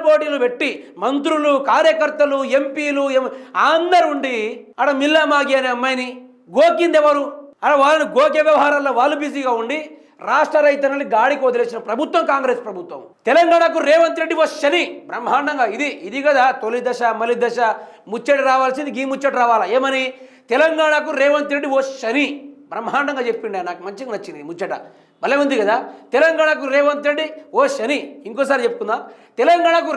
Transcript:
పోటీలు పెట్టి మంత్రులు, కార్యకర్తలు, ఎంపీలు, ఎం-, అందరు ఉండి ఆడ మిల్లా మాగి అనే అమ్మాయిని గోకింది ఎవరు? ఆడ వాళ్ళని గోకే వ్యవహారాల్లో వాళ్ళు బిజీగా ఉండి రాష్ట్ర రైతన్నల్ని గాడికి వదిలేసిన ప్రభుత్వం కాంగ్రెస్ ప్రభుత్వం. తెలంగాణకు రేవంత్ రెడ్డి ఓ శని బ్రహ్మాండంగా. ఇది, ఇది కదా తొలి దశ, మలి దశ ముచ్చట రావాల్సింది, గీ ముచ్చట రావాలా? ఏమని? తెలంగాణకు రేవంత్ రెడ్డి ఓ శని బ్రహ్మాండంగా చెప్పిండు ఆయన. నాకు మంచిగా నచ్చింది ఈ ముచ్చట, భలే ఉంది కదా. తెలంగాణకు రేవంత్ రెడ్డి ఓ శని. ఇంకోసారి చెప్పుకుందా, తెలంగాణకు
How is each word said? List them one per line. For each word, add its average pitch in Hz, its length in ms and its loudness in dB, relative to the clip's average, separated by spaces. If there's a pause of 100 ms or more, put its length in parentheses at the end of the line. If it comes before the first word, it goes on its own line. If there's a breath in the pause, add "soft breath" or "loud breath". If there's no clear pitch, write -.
పోటీలు 302 380 2
పెట్టి 277 280 -2 (320 loud breath)
మంత్రులు, 294 500 0 (160)
కార్యకర్తలు, 294 720 2 (200)
ఎంపీలు, 285 460 -2 (140)
ఎం-, 254 120 -4 (360 loud breath)
అందరు 339 480 4
ఉండి 262 200 -4 (440)
ఆడ 277 100 2 (140)
మిల్లా 311 200 4 (100)
మాగి 269 260 2
అనే 254 160 -2
అమ్మాయిని 254 340 -2 (480)
గోకింది 330 440 4
ఎవరు? 285 220 2 (400)
ఆడ 269 80 4 (120)
వాళ్ళని 302 240 2 (100)
గోకే 302 320 4
వ్యవహారాల్లో 285 500 2
వాళ్ళు 294 240 2
బిజీగా 254 380 -2
ఉండి 285 180 -4 (480 loud breath)
రాష్ట్ర 294 360 2
రైతన్నల్ని 277 480 0
గాడికి 262 320 2
వదిలేసిన 233 420 0
ప్రభుత్వం 302 440 -2
కాంగ్రెస్ 262 340 0
ప్రభుత్వం. 180 360 -12 (280)
తెలంగాణకు 330 580 4
రేవంత్ 320 360 4
రెడ్డి 330 180 -2
ఓ 311 40 4 (120)
శని 302 260 2 (260)
బ్రహ్మాండంగా. 247 560 -2 (100)
ఇది, 277 140 -4 (200)
ఇది 247 180 -8
కదా 277 160 4 (200)
తొలి 233 240 -4
దశ, 233 160 -2 (180)
మలి 233 240 0
దశ 233 140 -2 (540 loud breath)
ముచ్చట 277 360 0
రావాల్సింది, 262 480 0
గీ 262 140 -4
ముచ్చట 269 220 -2 (100)
రావాలా? 226 240 2 (100)
ఏమని? 262 260 0 (500 loud breath)
తెలంగాణకు 311 680 2
రేవంత్ 294 340 0
రెడ్డి 285 220 -4
ఓ - 20 4 (220)
శని 254 260 -2 (460)
బ్రహ్మాండంగా 262 560 -4
చెప్పిండు 214 300 -6
ఆయన. 180 120 -6
నాకు 170 160 -12
మంచిగా 220 300 -12
నచ్చింది 147 260 -14
ఈ 143 80 -16
ముచ్చట, 165 240 -8 (480 soft breath)
భలే 254 220 -2
ఉంది 277 180 -2
కదా. 214 140 0 (400 loud breath)
తెలంగాణకు 311 580 0
రేవంత్ 285 360 0
రెడ్డి 311 160 -4 (320 loud breath)
ఓ 277 60 4 (140)
శని. 247 200 -2 (320)
ఇంకోసారి 262 360 0
చెప్పుకుందా, 233 320 -4 (420 loud breath)
తెలంగాణకు 330 560 2